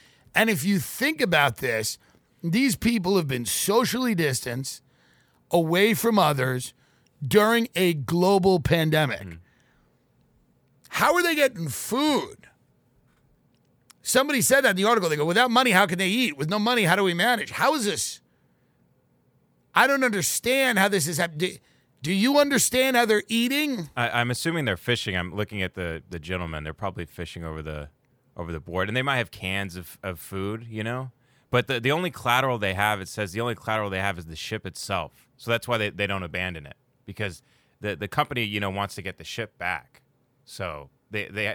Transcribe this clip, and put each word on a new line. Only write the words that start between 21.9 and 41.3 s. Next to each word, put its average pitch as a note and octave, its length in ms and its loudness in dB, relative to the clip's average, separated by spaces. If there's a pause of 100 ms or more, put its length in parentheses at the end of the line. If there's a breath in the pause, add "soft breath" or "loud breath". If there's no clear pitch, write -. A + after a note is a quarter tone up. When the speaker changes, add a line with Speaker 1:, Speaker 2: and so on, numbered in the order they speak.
Speaker 1:
do D#3+ 120 -2
you B3 260 4
understand C4 560 2
how A#3+ 100 4
they're G#3 220 2
eating? A#3+ 720 0
Speaker 2:
I, A#2+ 240 0
I'm A#2+ 100 0
assuming E3 320 -2
they're G2 140 0
fishing. A2 400 -2
I'm F2 180 -4
looking G#2 260 -4
at F#2 120 -4
the, E2 360 -6
the E2+ 80 -10
gentleman. E2 460 -6
They're D#2 100 -8
probably F2 320 -8
fishing E2+ 380 -12
over D#2 180 -8
the, D2+ 280 -10 (480)
over E2+ 160 -8
the D#2 80 -8
board. F2+ 260 -4
And A2 80 -4
they B2+ 60 -2
might C3+ 160 -2
have A2 140 -4
cans F#2+ 440 -6
of, F2+ 260 -16
of F#2 160 -8
food, G2+ 520 -8
you A2 120 -8
know? B2 300 -8 (380)
But B2 180 2
the, B2 140 -2
the C3 100 2
only E3+ 180 0
collateral B2+ 480 0
they G2 160 -2
have, G2+ 280 0
it F2+ 80 -12
says G2+ 240 -6
the A2+ 80 -4
only A#2+ 140 -2
collateral A2 340 -4
they F#2+ 100 -4
have F#2+ 180 -4
is D#2+ 100 -14
the D#2+ 100 -14
ship - 280 -10
itself. F2+ 720 -8
So - 160 -6
that's A#2 160 -2
why A#2+ 100 0
they, G#2 120 0
they G2 180 -4
don't F#2+ 160 -4
abandon F2 420 -8
it. - 120 -20 (280)
Because G2 360 -8 (400)
the, G#2 160 -6
the G2+ 100 -8
company, C#3 360 -2
you G#2 180 -4
know, G2+ 80 -2
wants G2 260 -6
to G2+ 60 -12
get F2+ 160 -10
the E2 80 -18
ship - 320 -10
back. E2+ 460 -8 (420)
So D2+ 440 -10 (220)
they, G#2 140 -6
they, G2 300 -4